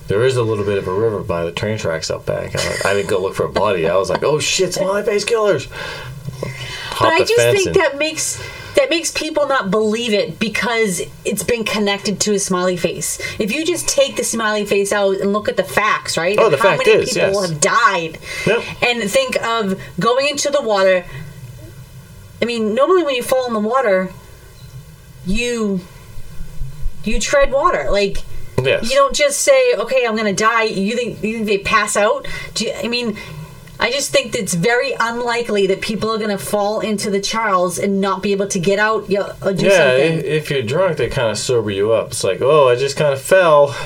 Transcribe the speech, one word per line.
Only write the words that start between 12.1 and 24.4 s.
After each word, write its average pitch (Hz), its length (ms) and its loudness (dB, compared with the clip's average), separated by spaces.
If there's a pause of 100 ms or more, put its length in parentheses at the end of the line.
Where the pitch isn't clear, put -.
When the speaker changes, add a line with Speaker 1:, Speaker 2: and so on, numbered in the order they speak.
Speaker 2:
to 208 120 2
a 196 60 2
smiley 185 380 0
face. - 420 -4 (200)
If 208 120 -2
you 311 140 -2
just 330 240 -2
take 554 260 2
the - 80 -2
smiley 214 420 -2
face 202 280 0
out 196 260 2
and 202 140 2
look 208 160 0
at - 80 -2
the 190 60 2
facts, 208 540 -2
right? 180 220 0
Speaker 1:
Oh, 156 60 6
Speaker 2:
And 147 80 4
Speaker 1:
the 139 40 2
Speaker 2:
how - 60 0 (140)
Speaker 1:
fact - 80 -2
Speaker 2:
many 214 180 6
Speaker 1:
is, - 100 -4
Speaker 2:
people 196 280 0
Speaker 1:
yes. 180 80 -2
Speaker 2:
have 151 120 -6
died. 180 580 2 (260)
Speaker 1:
Yep. 214 180 2 (200)
Speaker 2:
And 233 280 0
think 262 320 0
of 226 380 -2 (180)
going 247 280 2
into 285 240 -2
the 277 100 2
water. 190 420 2 (1400)
I 240 40 0
mean, 220 300 -2
normally 330 280 4
when 277 120 -2
you 240 80 -4
fall 254 240 0
in 240 60 -4
the 214 60 -2
water, 208 520 2 (1120)